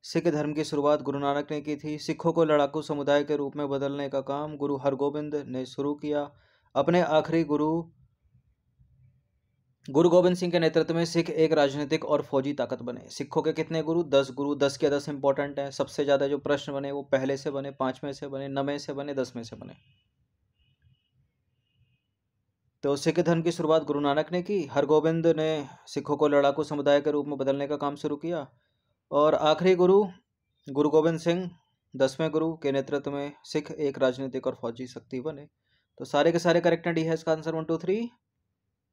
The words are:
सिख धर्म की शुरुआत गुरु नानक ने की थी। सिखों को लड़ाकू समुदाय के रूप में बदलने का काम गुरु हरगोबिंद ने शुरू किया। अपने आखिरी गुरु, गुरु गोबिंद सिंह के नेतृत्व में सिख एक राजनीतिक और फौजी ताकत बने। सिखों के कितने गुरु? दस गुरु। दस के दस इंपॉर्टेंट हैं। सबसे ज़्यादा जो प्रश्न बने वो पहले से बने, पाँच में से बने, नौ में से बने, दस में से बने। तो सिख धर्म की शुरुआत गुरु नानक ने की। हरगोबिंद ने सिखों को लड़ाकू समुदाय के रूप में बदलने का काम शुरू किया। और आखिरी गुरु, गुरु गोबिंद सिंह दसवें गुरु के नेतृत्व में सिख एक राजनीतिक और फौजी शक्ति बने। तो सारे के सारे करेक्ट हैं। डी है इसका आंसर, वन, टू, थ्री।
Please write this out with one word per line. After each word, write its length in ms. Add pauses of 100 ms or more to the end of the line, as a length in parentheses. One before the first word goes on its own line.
सिख 240
धर्म 260
की 100
शुरुआत 380
गुरु 180
नानक 320
ने 100
की 160
थी। 220
सिखों 320
को 120
लड़ाकू 400
समुदाय 400
के 120
रूप 200
में 120
बदलने 420
का 120
काम 340
गुरु 220
हरगोबिंद 680
ने 180
शुरू 300
किया। 340 (440)
अपने 280
आखिरी 440
गुरु, 360 (2000)
गुरु 200
गोबिंद 280
सिंह 160
के 60
नेतृत्व 360
में 100
सिख 260
एक 220
राजनीतिक 520
और 180
फौजी 320
ताकत 280
बने। 180 (100)
सिखों 320
के 100
कितने 300
गुरु? 220
दस 280
गुरु। 240
दस 200
के 140
दस 180
इंपॉर्टेंट 500
हैं। 140
सबसे 320
ज़्यादा 240
जो 100
प्रश्न 340
बने 200
वो 120
पहले 320
से 140
बने, 220
पाँच 320
में 80
से 160
बने, 200
नौ 160
में 140
से 140
बने, 220
दस 220
में 80
से 120
बने। 180 (3000)
तो 120
सिख 240
धर्म 220
की 100
शुरुआत 320
गुरु 160
नानक 320
ने 100
की। 260
हरगोबिंद 640
ने 340 (200)
सिखों 280
को 120
लड़ाकू 360
समुदाय 360
के 100
रूप 160
में 120
बदलने 280
का 120
काम 180
शुरू 200
किया। 300 (640)
और 240
आखिरी 420
गुरु, 260 (640)
गुरु 240
गोबिंद 300
सिंह 280 (460)
दसवें 360
गुरु 260
के 160
नेतृत्व 380
में 220 (120)
सिख 280
एक 260
राजनीतिक 480
और 140
फौजी 280
शक्ति 340
बने। 260 (520)
तो 60
सारे 260
के 80
सारे 220
करेक्ट 240
हैं। 80
डी 80
है 120
इसका 180
आंसर, 220
वन, 100
टू, 140
थ्री। 320 (840)